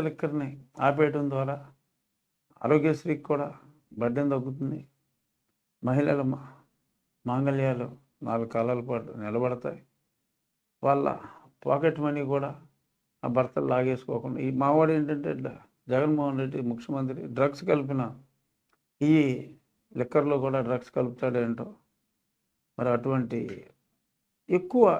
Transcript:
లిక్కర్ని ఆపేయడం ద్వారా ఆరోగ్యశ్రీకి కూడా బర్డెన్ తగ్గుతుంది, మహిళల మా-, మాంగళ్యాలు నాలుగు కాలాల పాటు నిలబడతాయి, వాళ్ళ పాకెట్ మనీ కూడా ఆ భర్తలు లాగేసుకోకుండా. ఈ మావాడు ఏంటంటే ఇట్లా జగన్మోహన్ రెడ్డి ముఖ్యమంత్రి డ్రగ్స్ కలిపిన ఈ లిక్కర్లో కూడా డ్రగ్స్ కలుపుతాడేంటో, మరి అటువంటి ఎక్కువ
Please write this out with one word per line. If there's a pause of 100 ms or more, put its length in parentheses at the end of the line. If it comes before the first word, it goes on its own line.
లిక్కర్ని (380)
ఆపేయడం
ద్వారా (1040)
ఆరోగ్యశ్రీకి
కూడా (520)
బర్డెన్
తగ్గుతుంది, (1040)
మహిళల (100)
మా-, (760)
మాంగళ్యాలు (400)
నాలుగు
కాలాల
పాటు (120)
నిలబడతాయి, (1040)
వాళ్ళ (600)
పాకెట్
మనీ (100)
కూడా (760)
ఆ
భర్తలు
లాగేసుకోకుండా. (100)
ఈ (120)
మావాడు
ఏంటంటే
ఇట్లా (360)
జగన్మోహన్
రెడ్డి (100)
ముఖ్యమంత్రి (140)
డ్రగ్స్
కలిపిన (1000)
ఈ (840)
లిక్కర్లో (100)
కూడా
డ్రగ్స్
కలుపుతాడేంటో, (1080)
మరి
అటువంటి (1080)
ఎక్కువ (140)